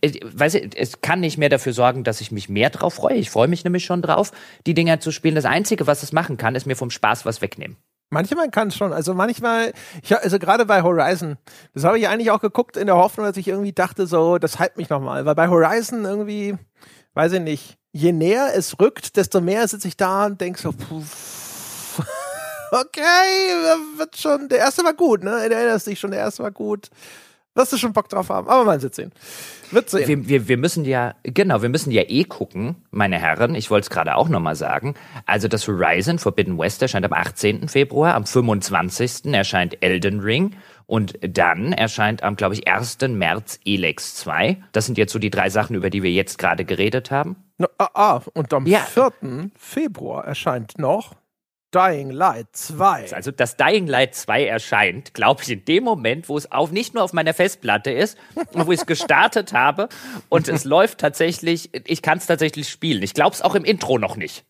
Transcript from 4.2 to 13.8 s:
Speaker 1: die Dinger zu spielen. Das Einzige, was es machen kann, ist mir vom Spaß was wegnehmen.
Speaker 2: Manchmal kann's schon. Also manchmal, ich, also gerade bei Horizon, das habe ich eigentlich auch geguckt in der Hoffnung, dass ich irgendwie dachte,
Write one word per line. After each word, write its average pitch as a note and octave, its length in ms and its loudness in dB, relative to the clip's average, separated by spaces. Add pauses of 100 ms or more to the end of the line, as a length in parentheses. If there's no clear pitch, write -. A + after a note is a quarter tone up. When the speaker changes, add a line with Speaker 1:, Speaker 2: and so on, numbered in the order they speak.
Speaker 1:
die E3+ 80 0
Dinger E3 260 4
zu D#3+ 120 -6
spielen. D#3+ 240 0
Das D3 100 0
Einzige, F3+ 400 0
was C#3+ 160 2
es C#3+ 100 -10
machen D#3 240 0
kann, A#2 200 0
ist C#3 100 -4
mir C3+ 100 -2
vom B2 140 -6
Spaß A2+ 380 0
was A2+ 140 -4
wegnehmen. - 360 -10 (320)
Speaker 2:
Manchmal B3+ 400 0
kann's G#3 260 -2
schon. F#3+ 180 -2
Also D#3+ 200 -4
manchmal, A3+ 600 0 (280)
ich, - 160 2
also G3 220 0
gerade G3 260 4
bei G3+ 160 4
Horizon, E3 560 2 (380)
das C#3 80 -4
habe G#3 160 6
ich G#3 80 2
eigentlich A3 240 2
auch G#3 100 2
geguckt - 360 -2
in G3+ 100 -2
der F#3 80 6
Hoffnung, G#3 320 4
dass F#3+ 100 -4
ich F#3+ 100 -6
irgendwie G3 260 -4
dachte, F#3 340 -2